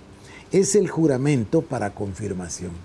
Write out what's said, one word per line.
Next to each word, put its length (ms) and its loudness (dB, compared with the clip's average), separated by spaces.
es 240 4
el 120 4
juramento 760 2
para 300 -4
confirmación. 800 -8